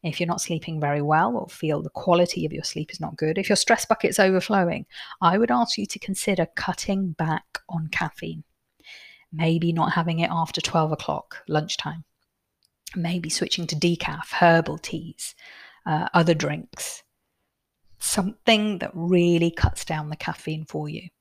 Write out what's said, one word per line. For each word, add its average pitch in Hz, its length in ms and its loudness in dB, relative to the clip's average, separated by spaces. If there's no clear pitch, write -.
if 160 160 -4
you're 175 80 0
not 170 140 -2
sleeping 160 380 -4
very 147 220 0
well 160 340 2
or - 140 -6
feel 156 320 -2
the 160 80 -8
quality 175 560 2
of 160 80 -4
your 160 100 -10
sleep - 280 -8
is - 100 -12
not 156 160 -8
good, 160 220 0
if 190 100 -4
your 208 60 6
stress - 280 2
bucket's - 360 0
overflowing, 190 680 4
I 185 180 4
would 233 120 2
ask 240 260 2
you 208 100 -4
to - 120 -10
consider 190 460 0
cutting 190 580 -2
back - 540 -4
on 160 200 -4
caffeine. 165 560 -4
Maybe 165 400 2
not 160 200 2
having 165 260 0
it 170 120 2
after 165 300 -2
twelve 160 300 2
o'clock, - 560 -6
lunchtime. 156 580 -4
Maybe 170 340 -2
switching - 380 -2
to - 80 -4
decaf, 160 560 -2
herbal 165 480 4
teas, - 560 -10
uh, 165 260 0
other 170 220 6
drinks. 156 720 -4
Something 208 800 2
that - 160 -6
really 170 560 4
cuts - 340 0
down 156 240 -6
the 156 60 -8
caffeine 156 500 -8
for 151 240 -8
you. 170 200 -12